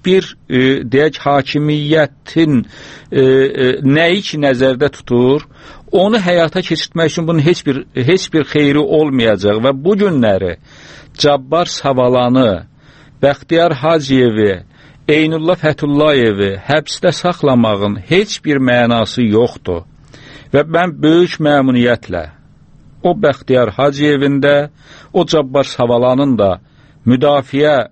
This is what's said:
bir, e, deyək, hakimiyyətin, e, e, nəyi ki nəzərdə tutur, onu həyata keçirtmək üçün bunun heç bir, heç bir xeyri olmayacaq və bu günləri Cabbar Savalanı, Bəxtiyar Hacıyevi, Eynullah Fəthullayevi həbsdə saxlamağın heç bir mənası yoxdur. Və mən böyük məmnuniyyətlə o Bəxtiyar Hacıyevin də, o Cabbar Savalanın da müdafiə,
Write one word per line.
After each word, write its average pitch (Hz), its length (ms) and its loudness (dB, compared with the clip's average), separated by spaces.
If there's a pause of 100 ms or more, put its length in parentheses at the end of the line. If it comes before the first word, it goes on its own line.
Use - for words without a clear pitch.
bir, 185 320 0 (120)
e, 127 100 0 (260)
deyək, 139 340 0
hakimiyyətin, 147 1500 -2 (460)
e, 135 80 0
e, 131 460 2 (140)
nəyi 165 400 2
ki - 180 -10
nəzərdə 135 540 0
tutur, 127 540 0 (460)
onu 208 260 2
həyata 175 460 0
keçirtmək 165 480 -4
üçün 165 160 -6
bunun 165 120 0
heç 165 260 0
bir, 135 180 -4 (100)
heç 160 380 -2
bir 156 160 0
xeyri 147 300 0
olmayacaq 113 840 0
və 139 80 2 (120)
bu 202 120 2
günləri 110 600 0 (640)
Cabbar 143 480 0
Savalanı, 123 1000 0 (560)
Bəxtiyar 165 500 0
Hacıyevi, 127 920 0 (460)
Eynullah 156 480 0
Fəthullayevi 143 920 0 (180)
həbsdə 156 440 -2
saxlamağın 110 840 0 (100)
heç 196 360 -2
bir 147 120 -2
mənası 120 640 0
yoxdur. 104 640 -2 (680)
Və 143 120 2
mən 165 380 -2
böyük 165 380 2
məmnuniyyətlə 123 840 0 (800)
o 175 100 2
Bəxtiyar 127 640 0
Hacıyevin 143 640 0
də, 143 300 2 (420)
o 175 140 0
Cabbar 139 380 0
Savalanın 127 760 0
da 98 220 0 (460)
müdafiə, 139 840 0